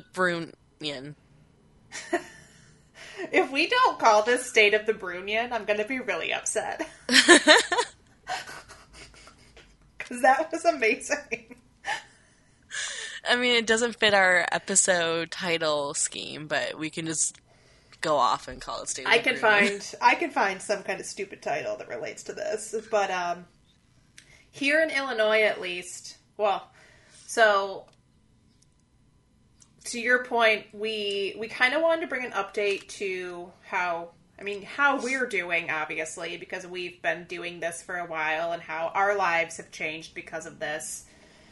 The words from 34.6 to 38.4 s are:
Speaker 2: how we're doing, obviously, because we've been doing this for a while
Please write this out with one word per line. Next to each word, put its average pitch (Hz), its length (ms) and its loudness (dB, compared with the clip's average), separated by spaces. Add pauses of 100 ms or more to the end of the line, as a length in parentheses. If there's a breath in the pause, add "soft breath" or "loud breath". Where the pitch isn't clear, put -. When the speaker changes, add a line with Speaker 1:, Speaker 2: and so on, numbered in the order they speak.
Speaker 2:
how 277 360 2
we're 247 280 -2
doing, 175 420 -2
obviously, 160 680 -6
because 180 300 -12
we've 180 360 -10
been 170 220 -2
doing 175 340 -10
this 165 240 -6
for 180 140 -8
a 175 80 -6
while 160 460 -2